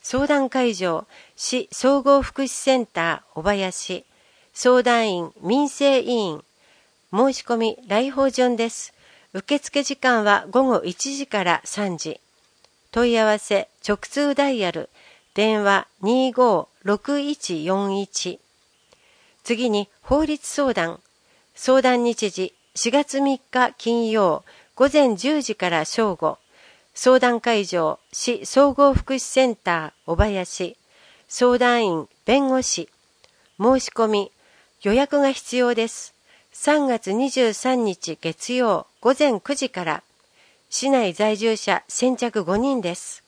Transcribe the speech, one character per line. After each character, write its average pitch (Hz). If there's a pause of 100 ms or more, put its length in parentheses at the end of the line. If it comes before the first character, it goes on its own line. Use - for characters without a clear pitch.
相 269
談 277
会 247
場、 175 (300)
市 -
総 277
合 277
福 -
祉 262
セ 262
ン 233
タ 165
ー -
小 156
林。 190 (480)
相 247
談 226
員、 175
民 262
生 277
委 -
員。 202 (680)
申 247
し -
込 240
み、 226
来 226
訪 269
順 247
で 226
す。 - (380)
受 277
付 -
時 269
間 240
は 202
午 254
後 240
一 277
時 277
か 202
ら 170
三 190
時。 - (720)
問 240
い 233
合 220
わ 214
せ、 - (180)
直 208
通 285
ダ 277
イ 247
ヤ 180
ル。 160 (460)
電 214
話 196 (140)
二 254
五 233 (140)
六 214
一 226
四 196
一。 - (1040)
次 240
に、 208 (140)
法 294
律 302
相 269
談。 165 (540)
相 262
談 247
日 226
時、 - (200)
四 -
月 277
三 277
日 254
金 233
曜、 185 (300)
午 269
前 269
十 277
時 214
か 180
ら 160
正 208
午。 156 (560)
相 254
談 240
会 220
場、 170 (140)
市 208
総 277
合 277
福 -
祉 262
セ -
ン 233
タ 165 (120)
ー -
小 170
林。 190 (520)
相 247
談 240
員、 165 (160)
弁 269
護 262
士。 170 (720)
申 254
し -
込 226
み、 202 (500)
予 202
約 285
が 277
必 -
要 247
で 226
す。 - (380)
三 294
月 220
二 254
十 240
三 247
日 175
月 170
曜、 233 (140)
午 254
前 262
九 -
時 269
か 180
ら。 156 (640)
市 -
内 240
在 214
住 220
者 -
先 247
着 226
五 180
人 254
で 175
す。 -